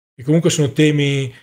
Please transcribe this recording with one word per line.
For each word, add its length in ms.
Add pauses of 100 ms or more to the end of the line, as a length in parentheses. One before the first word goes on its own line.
(140)
che 100
comunque 260
sono 240
temi 680